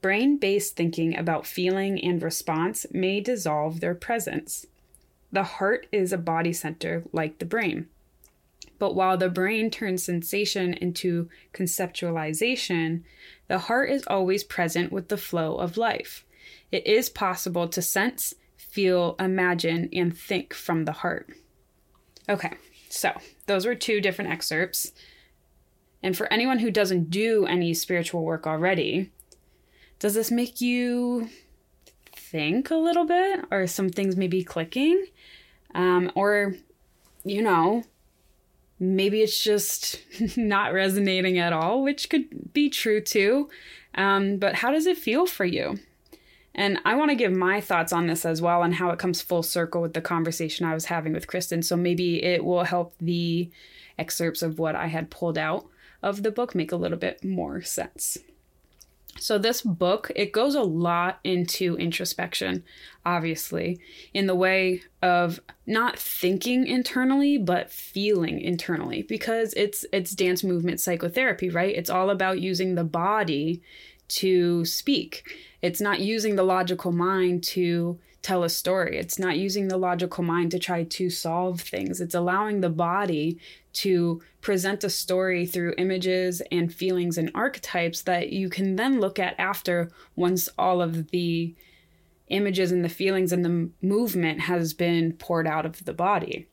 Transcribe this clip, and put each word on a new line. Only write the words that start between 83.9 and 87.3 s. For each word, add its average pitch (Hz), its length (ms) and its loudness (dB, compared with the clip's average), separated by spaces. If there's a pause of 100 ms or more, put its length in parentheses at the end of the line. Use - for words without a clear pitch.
present 196 420 -2
a 202 60 -2
story 185 560 0
through 175 320 -2
images 185 640 0 (100)
and 170 220 0
feelings 175 440 0
and 165 180 -2